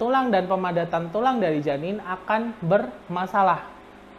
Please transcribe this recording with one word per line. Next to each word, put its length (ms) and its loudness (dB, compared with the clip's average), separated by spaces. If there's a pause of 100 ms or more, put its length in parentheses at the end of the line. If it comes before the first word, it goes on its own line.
tulang 320 2
dan 160 2
pemadatan 640 0
tulang 240 2
dari 240 2
janin 400 -4
akan 640 -4
bermasalah. 1040 2 (500)